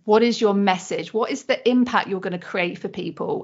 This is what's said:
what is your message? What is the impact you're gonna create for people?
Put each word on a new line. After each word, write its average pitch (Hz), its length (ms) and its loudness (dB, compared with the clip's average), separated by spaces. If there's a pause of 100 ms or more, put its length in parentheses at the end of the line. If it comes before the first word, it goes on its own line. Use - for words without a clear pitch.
what 214 180 4
is 233 180 2
your 208 140 4
message? 185 640 0
What 233 160 -2
is 269 140 -8
the - 220 0
impact 247 420 2
you're 190 100 -4
gonna 180 180 -4
create 175 400 -4
for 190 120 -8
people? 170 540 -6